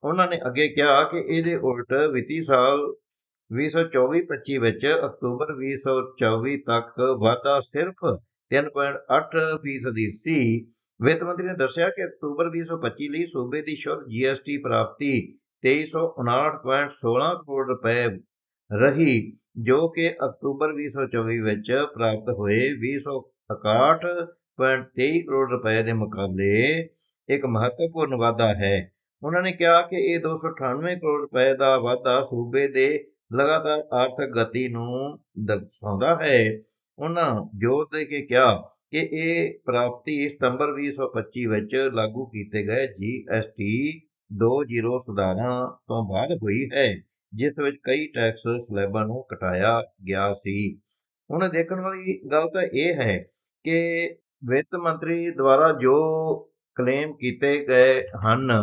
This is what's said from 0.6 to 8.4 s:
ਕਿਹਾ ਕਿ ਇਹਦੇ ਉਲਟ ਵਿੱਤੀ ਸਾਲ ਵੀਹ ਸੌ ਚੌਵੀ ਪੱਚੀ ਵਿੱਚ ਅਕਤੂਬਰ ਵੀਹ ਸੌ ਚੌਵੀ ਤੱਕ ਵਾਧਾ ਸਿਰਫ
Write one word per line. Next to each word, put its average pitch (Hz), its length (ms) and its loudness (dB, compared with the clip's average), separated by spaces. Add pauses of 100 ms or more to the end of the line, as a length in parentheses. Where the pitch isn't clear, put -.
ਕਿਹਾ 143 360 6
ਕਿ 160 340 -2
ਇਹਦੇ 165 180 0
ਉਲਟ 120 380 -2
ਵਿੱਤੀ 143 480 0
ਸਾਲ 139 520 4 (580)
ਵੀਹ 139 180 -2
ਸੌ 165 140 2
ਚੌਵੀ 143 380 2
ਪੱਚੀ 139 360 -4
ਵਿੱਚ 113 280 0 (200)
ਅਕਤੂਬਰ 135 480 -4
ਵੀਹ 135 220 -4
ਸੌ 131 260 0 (180)
ਚੌਵੀ 120 380 0
ਤੱਕ 117 360 -2 (240)
ਵਾਧਾ 123 420 2
ਸਿਰਫ 156 600 -2 (300)